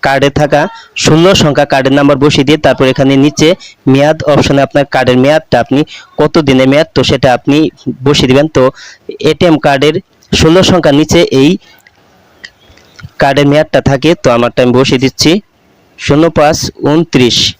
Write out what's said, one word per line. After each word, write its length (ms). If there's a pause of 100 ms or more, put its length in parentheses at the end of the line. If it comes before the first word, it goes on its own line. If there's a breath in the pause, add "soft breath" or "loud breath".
কার্ডে 240 (100)
থাকা 220 (420 loud breath)
ষোলো 280 (100)
সংখ্যা 300
কার্ডের 280
নাম্বার 240
বসিয়ে 240
দিয়ে 180
তারপর 280
এখানে 200 (120)
নিচে 220 (460 loud breath)
মেয়াদ 240 (140)
অপশনে 360
আপনার 260
কার্ডের 300
মেয়াদটা 400
আপনি 160 (400 loud breath)
কত 140 (140)
দিনের 240
মেয়াদ, 240
তো 140
সেটা 180 (100)
আপনি 200 (480)
বসিয়ে 260
দিবেন। 240
তো 80 (680 loud breath)
এটিএম 240 (100)
কার্ডের 300 (360)
ষোলো 380
সংখ্যার 320
নিচে 180 (220)
এই 80 (1700 soft breath)
কার্ডের 300
মেয়াদটা 280 (100)
থাকে, 200 (140)
তো 40 (100)
আমারটা 260
আমি 160
বসিয়ে 240
দিচ্ছি 280 (680)
শূন্য 240 (140)
পাঁচ 200 (320)
ঊনত্রিশ। 480 (220)